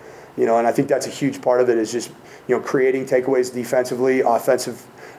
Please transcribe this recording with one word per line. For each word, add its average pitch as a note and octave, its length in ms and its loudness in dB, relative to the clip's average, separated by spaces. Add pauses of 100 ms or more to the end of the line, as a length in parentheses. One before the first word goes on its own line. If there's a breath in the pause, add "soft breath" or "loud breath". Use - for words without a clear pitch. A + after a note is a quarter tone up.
(360 loud breath)
You B2 100 2
know, A#2 120 4
and A#2+ 80 2
I A#2 60 4
think C#3 160 0
that's C3 180 0
a A#2 40 -10
huge C#3 320 -4
part B2 180 4
of B2 80 2
it A#2 80 2
is A2 160 -2
just, A#2+ 180 -6 (380 loud breath)
you B2 80 2
know, A2 60 -4
creating C3 440 0
takeaways B2+ 460 0
defensively, B2+ 680 0
offensive, B2 680 0 (320 loud breath)